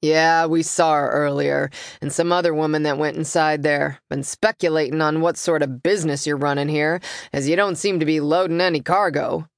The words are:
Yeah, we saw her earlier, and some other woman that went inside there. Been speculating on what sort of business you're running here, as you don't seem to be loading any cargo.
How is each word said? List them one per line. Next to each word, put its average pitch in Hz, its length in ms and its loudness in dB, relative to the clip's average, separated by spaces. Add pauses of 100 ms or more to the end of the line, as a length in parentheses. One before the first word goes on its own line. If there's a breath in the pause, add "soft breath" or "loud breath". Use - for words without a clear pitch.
Yeah, 160 440 4
we 165 160 0
saw 160 340 2
her 143 140 2
earlier, 143 640 0 (300 loud breath)
and 143 120 -6
some 170 180 0
other 175 220 2
woman 151 300 0
that 147 140 0
went 151 200 -2
inside 156 460 0
there. 143 360 0 (100)
Been 139 140 -6
speculating 156 760 0
on 156 200 0
what 165 160 0
sort 160 260 0
of 131 180 -6
business 160 460 -2
you're 147 100 -2
running 143 320 0
here, 156 320 0 (320 loud breath)
as 139 160 -2
you 160 60 2
don't 196 200 2
seem 190 240 -2
to 156 60 0
be 156 140 0
loading 165 420 0
any 170 200 0
cargo. 160 680 -2 (100)